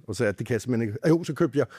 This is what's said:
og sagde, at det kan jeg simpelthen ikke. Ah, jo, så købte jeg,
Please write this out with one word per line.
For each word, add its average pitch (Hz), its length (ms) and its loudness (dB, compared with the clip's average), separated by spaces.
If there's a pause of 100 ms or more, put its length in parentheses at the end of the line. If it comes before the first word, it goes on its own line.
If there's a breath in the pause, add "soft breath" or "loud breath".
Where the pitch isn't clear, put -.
og 104 100 -6
sagde, 117 120 2
at 101 100 0
det - 80 -6
kan - 80 -2
jeg 110 60 0
simpelthen 117 280 0
ikke. 104 140 -6
Ah, 165 80 4
jo, 170 140 2
så 156 100 -6
købte 139 240 0
jeg, 131 80 2 (120)